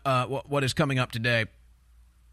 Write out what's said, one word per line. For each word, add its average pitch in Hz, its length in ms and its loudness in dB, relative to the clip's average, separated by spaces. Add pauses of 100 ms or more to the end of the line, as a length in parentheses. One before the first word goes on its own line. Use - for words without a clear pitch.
uh, 127 200 2
what, 131 240 -8
what 139 160 0
is 123 80 -2
coming 139 260 2
up 127 140 -2
today. 117 320 0 (880)